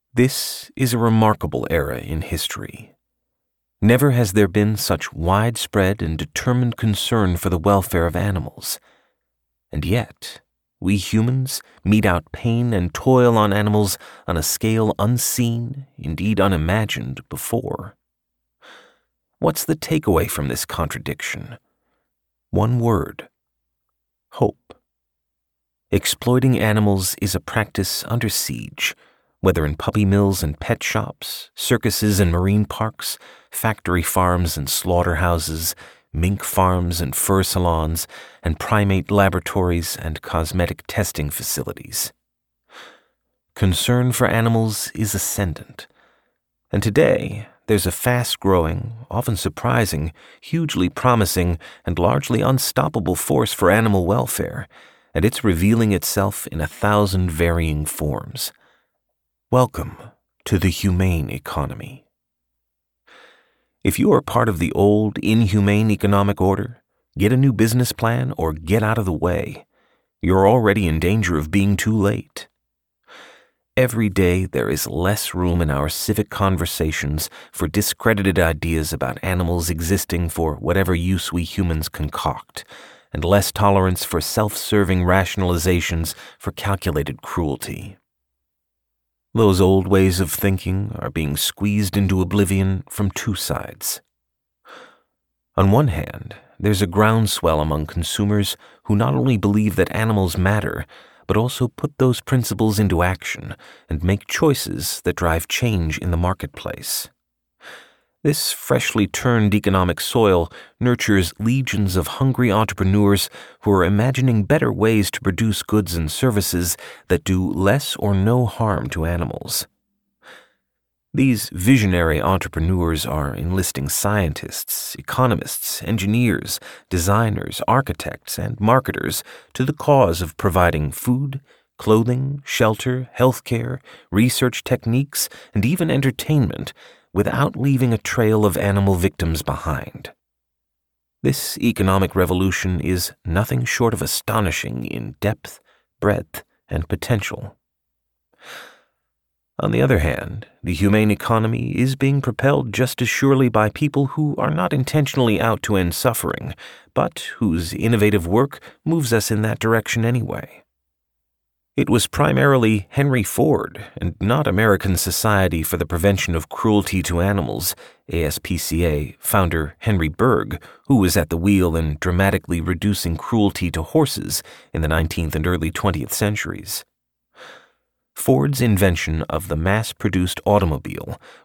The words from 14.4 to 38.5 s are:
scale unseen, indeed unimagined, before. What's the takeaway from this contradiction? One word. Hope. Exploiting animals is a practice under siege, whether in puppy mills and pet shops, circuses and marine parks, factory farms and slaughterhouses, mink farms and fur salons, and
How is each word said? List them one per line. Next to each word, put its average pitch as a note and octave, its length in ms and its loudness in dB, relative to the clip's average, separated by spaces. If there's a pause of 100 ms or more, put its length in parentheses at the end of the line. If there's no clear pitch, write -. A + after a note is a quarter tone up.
scale A2 560 0
unseen, A#2+ 880 -2 (100)
indeed F2 440 -2
unimagined, F2 880 0
before. - 680 -8 (1400)
What's D#3+ 260 -2
the D#3+ 120 -2
takeaway G#2+ 520 0
from C#2+ 200 -4
this - 160 -4
contradiction? - 920 -8 (920)
One A#2 300 0
word. - 480 -2 (1040)
Hope. - 420 -4 (1160)
Exploiting B2 680 2
animals G#2 600 0
is G2+ 140 -2
a F#2 60 -2
practice - 680 -4
under A#2+ 220 -2
siege, - 640 -6 (460)
whether E2+ 260 2
in D#2 100 -2
puppy - 280 0
mills G2 380 4
and D2+ 180 -4
pet - 220 -4
shops, - 720 -8
circuses G#2+ 640 0
and F2+ 100 4
marine G2 340 2
parks, - 540 -6 (320)
factory F2+ 520 -2
farms F2+ 540 0
and C#2 120 -6
slaughterhouses, E2+ 1040 0 (380)
mink - 320 0
farms F2+ 560 0
and C#2 160 -4
fur F#2+ 260 2
salons, E2 640 0 (360)
and E2 180 -2